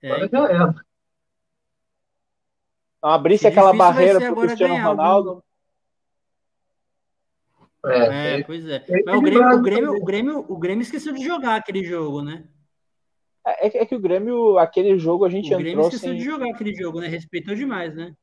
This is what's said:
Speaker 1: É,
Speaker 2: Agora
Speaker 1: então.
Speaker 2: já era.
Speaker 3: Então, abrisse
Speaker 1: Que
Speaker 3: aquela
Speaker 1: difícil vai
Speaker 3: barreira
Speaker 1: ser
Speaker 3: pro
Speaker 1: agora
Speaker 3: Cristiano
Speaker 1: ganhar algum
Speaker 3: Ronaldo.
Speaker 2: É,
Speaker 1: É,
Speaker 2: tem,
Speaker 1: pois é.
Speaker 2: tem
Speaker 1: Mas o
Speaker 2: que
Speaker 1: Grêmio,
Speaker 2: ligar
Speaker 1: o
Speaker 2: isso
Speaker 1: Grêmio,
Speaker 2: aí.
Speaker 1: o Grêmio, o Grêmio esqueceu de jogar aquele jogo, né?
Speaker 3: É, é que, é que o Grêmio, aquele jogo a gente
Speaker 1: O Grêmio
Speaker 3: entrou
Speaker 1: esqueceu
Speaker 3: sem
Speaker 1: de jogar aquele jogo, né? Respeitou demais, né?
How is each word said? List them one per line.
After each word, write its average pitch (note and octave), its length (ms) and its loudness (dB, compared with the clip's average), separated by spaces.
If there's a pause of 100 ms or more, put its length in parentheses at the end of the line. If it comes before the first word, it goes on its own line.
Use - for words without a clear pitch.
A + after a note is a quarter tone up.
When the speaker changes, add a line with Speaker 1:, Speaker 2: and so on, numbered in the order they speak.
Speaker 1:
É, C3+ 100 -12
Speaker 2:
Agora F3 140 -2
Speaker 1:
então. B3 220 0
Speaker 2:
já F#3+ 60 2
era. E3+ 220 2 (2250)
Speaker 3:
Então, D3+ 140 -4
abrisse E3 320 4
Speaker 1:
Que A#3 40 8
Speaker 3:
aquela G3 240 8
Speaker 1:
difícil F#3 220 6
vai F#3 140 4
Speaker 3:
barreira G3 100 6
Speaker 1:
ser B3 80 2
Speaker 3:
pro B3 80 -2
Speaker 1:
agora A3+ 140 0
Speaker 3:
Cristiano F#3+ 260 0
Speaker 1:
ganhar A3 120 -2
algum E3 120 2
Speaker 3:
Ronaldo. F3+ 460 0 (2500)
Speaker 2:
É, B2 260 2
Speaker 1:
É, D3 260 -4
Speaker 2:
tem, C#3+ 60 -6
Speaker 1:
pois D#3+ 220 -12
é. C#3+ 140 -6
Speaker 2:
tem F3+ 260 -2
Speaker 1:
Mas F#3 100 0
o B3+ 60 4
Speaker 2:
que C#4 40 2
Speaker 1:
Grêmio, A#3+ 160 4
Speaker 2:
ligar B3 140 6
Speaker 1:
o A#3+ 60 4
Speaker 2:
isso - 20 0
Speaker 1:
Grêmio, A#3 300 0
Speaker 2:
aí. G#3 80 -4
Speaker 1:
o - 20 -8
Grêmio, A#3 460 -4
o F#3+ 80 -8
Grêmio F3+ 260 -4
esqueceu D4 300 -10
de C4+ 100 -10
jogar C4 340 -4
aquele G3 260 -8
jogo, D#3+ 380 -6
né? D#3 260 -14 (1000)
Speaker 3:
É, - 220 -2
é - 20 2
que, G#3+ 80 -8
é A3+ 80 -2
que B3+ 100 -8
o A#3+ 40 -6
Grêmio, G#3 580 0
aquele F#3 400 2
jogo F3 280 0
a F3+ 40 2
gente F#3+ 240 -4
Speaker 1:
O F#3 40 -2
Grêmio D#3+ 200 -6
Speaker 3:
entrou D#3 40 2
Speaker 1:
esqueceu G3 280 -2
Speaker 3:
sem B3 80 -6
Speaker 1:
de A#3 60 -8
jogar C4+ 260 -8
aquele A3 240 -8
jogo, E3+ 280 -10
né? E3+ 60 -10
Respeitou E3+ 480 -10
demais, G#3 400 -8
né? E3 280 -14